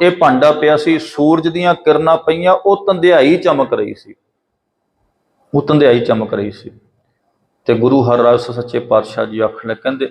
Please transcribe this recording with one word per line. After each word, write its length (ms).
ਇਹ 100
ਭਾਂਡਾ 400
ਪਿਆ 260
ਸੀ, 220
ਸੂਰਜ 480
ਦੀਆਂ 280
ਕਿਰਨਾਂ 420
ਪਈਆਂ, 360
ਉਹ 340
ਧੰਦਿਆਈ 500
ਚਮਕ 360
ਰਹੀ 200
ਸੀ, 200
ਉਹ 140
ਧੰਦਿਆਈ 320
ਚਮਕ 340
ਰਹੀ 180
ਸੀ।" 200
ਤੇ 80
ਗੁਰੂ 280
ਹਰਿਰਾਜ 380
ਸਾਹਿਬ 220
ਸੱਚੇ 180
ਪਾਤਸ਼ਾਹ 460
ਜੀ 140
ਆਖਣ 300
ਲੱਗੇ, 120
ਕਹਿੰਦੇ, 300